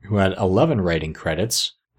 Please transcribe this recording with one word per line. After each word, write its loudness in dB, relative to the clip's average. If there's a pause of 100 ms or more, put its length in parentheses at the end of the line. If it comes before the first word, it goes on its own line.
who -2
had 4
eleven 2
writing -2
credits, -4 (260)